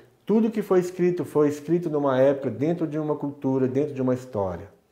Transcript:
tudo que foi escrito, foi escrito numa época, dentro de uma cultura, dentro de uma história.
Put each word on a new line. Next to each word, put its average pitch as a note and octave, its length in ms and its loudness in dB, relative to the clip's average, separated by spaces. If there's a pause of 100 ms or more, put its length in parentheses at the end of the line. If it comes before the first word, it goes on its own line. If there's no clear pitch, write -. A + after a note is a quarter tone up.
(260)
tudo A3 260 2
que G#3+ 100 -4
foi F#3+ 180 2
escrito, F3 460 0
foi D3 240 2
escrito E3+ 400 -2
numa C#3+ 300 2
época, C3+ 300 4
dentro D#3 360 -2
de D3+ 140 -4
uma D3+ 160 -2
cultura, C3+ 520 -2
dentro C3+ 260 0
de B2+ 80 -6
uma B2+ 120 2
história. F#2+ 560 -6 (220)